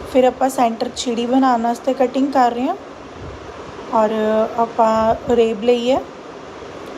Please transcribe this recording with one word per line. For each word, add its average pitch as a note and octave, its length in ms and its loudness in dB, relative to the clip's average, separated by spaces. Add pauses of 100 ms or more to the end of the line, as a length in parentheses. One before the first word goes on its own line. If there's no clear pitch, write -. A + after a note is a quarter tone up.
(120)
ਫਿਰ C4 140 4
ਆਪਾਂ B3+ 240 2
ਸੈਂਟਰ A#3+ 460 0
ਚਿੜੀ A#3 300 -2
ਬਣਾਉਣ B3+ 360 4
ਵਾਸਤੇ A#3 320 -2
ਕਟਿੰਗ C4+ 380 0
ਕਰ A#3+ 200 4
ਰਹੇ B3 160 -2
ਹਾਂ F#4 60 -2 (1200)
ਔਰ A3 160 4 (480)
ਆਪਾਂ A3+ 800 2
ਰੇਬ A3+ 260 2
ਲਈ A#3+ 280 2
ਹੈ, C#4+ 100 4 (960)